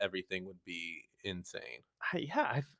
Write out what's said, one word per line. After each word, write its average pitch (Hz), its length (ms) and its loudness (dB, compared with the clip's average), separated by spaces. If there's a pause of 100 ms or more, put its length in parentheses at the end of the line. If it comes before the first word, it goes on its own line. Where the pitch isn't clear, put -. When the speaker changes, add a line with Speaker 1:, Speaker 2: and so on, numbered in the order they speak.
Speaker 1:
everything 92 460 2
would 92 180 -12
be 85 400 -6 (200)
insane. 90 580 -4 (300)
Speaker 2:
I, 180 60 2
yeah, 170 240 2
I, 131 200 4 (180)